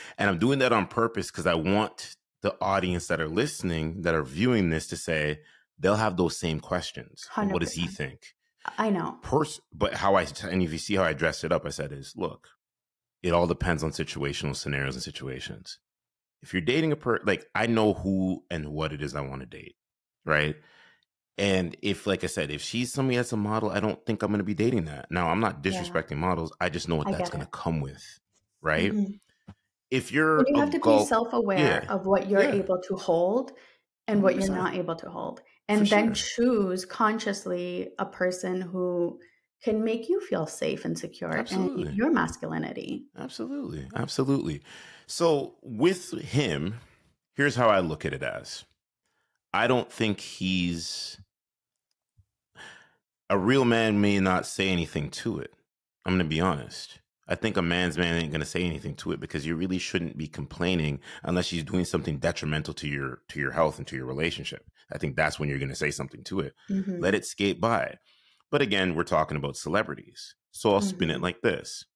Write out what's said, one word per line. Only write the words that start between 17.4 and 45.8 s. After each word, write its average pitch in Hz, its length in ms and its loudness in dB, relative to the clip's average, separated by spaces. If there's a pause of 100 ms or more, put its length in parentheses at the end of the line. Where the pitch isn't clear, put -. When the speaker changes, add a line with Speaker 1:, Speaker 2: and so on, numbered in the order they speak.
Speaker 1:
I 110 120 2
know 110 260 6
who 92 580 0
and 78 180 -4
what 76 240 -2
it 71 80 -6
is 71 140 -4
I 73 60 -2
wanna 67 240 -8
date, - 320 -18 (480)
right?" 76 320 2 (800)
And 95 440 2
if, 101 260 -2
like 98 160 0
I 87 40 -4
said, 76 240 -2
if 76 100 -6
she's 120 320 -4
somebody 131 240 2
that's 120 160 0
a 113 40 0
model, 107 340 0
I 98 80 0
don't 104 260 -2
think 107 180 -2
I'm 101 80 0
gonna 104 120 2
be 101 120 -2
dating 107 300 2
that. 71 260 -12
Now, 85 180 0
I'm 90 100 2
not 87 240 -2
Speaker 2:
Yeah. 95 80 2
Speaker 1:
disrespecting 87 460 -2
models. 82 440 0
I 90 80 0
just 85 200 -4
know 85 60 2
what 76 120 0
Speaker 2:
I 202 40 -2
Speaker 1:
that's 175 180 -2
Speaker 2:
get - 40 -8
Speaker 1:
gonna 71 120 -6
Speaker 2:
it. - 60 -18
Speaker 1:
come 82 300 -2
with, - 380 -12 (420)
right? 78 320 2
Speaker 2:
Mm-hmm. 202 200 0 (800)
Speaker 1:
If - 200 -2
you're 156 280 4
Speaker 2:
But 254 100 6
you 285 80 2
Speaker 1:
a - 20 6
Speaker 2:
have 294 120 2
to 339 80 0
be - 60 -4
Speaker 1:
golf- - 240 6
Speaker 2:
self-aware 208 760 2
Speaker 1:
Yeah. - 60 -6
Speaker 2:
of 196 140 -2
what 190 240 2
you're 196 120 6
Speaker 1:
Yeah. 254 140 4
Speaker 2:
able 185 260 0
to 190 140 -4
hold 190 560 2 (560)
and 208 160 4
what 185 140 6
you're 190 100 2
Speaker 1:
Hundred 190 60 0
percent. 185 100 0
Speaker 2:
not 185 120 -2
able 175 220 -2
to - 120 -12
hold, 170 320 -8 (280)
and 208 100 4
Speaker 1:
For 208 100 8
Speaker 2:
then 214 180 6
Speaker 1:
sure. 214 60 2
Speaker 2:
choose 202 720 2
consciously 185 1120 -2
a 196 60 -2
person 185 560 -2
who 180 580 -2 (440)
can 214 200 2
make 226 260 -2
you 381 120 2
feel 165 260 -2
safe - 380 -4
and - 120 -4
secure - 400 -8
Speaker 1:
Absolutely. 185 540 -2
Speaker 2:
in - 40 -6
your 240 160 2
masculinity. - 920 -4 (100)
Speaker 1:
Absolutely. - 800 -10
Absolutely. 139 680 0 (440)
So 156 540 2
with 151 500 0